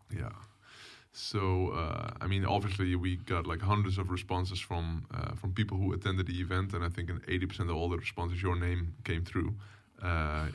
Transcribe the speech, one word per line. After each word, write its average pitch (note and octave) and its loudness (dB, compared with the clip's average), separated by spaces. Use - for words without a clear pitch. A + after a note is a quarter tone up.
Yeah. C2+ -4
So, F#2 2
uh, D#2+ -2
I E2 0
mean, F#2+ 4
obviously F#2+ 2
we F2+ 2
got, E2+ -2
like, E2+ -2
hundreds G2 4
of F#2 -2
responses F2+ -2
from, E2 -2
uh, C#2+ -2
from F2+ -4
people F#2+ 2
who F2+ 2
attended F#2 0
the F2+ -2
event, F#2 0
and E2+ 0
I E2+ 0
think E2+ -2
in E2+ -2
eighty F2+ 2
percent E2+ -2
of E2 2
all E2+ 2
the F2 0
responses, F2 -2
your F#2 2
name F2 0
came E2+ 0
through. F2+ 0
Uh, D#2 0